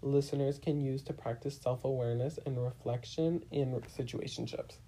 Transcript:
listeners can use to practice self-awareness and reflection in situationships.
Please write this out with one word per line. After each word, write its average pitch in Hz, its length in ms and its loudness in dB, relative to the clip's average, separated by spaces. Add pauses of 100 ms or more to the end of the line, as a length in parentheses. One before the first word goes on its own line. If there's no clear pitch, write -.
listeners 143 580 4
can 147 220 2
use 135 220 0
to - 100 -6
practice - 480 -4
self-awareness 127 840 0
and 131 180 0
reflection 123 880 0
in 131 300 2
situationships. - 960 -6 (100)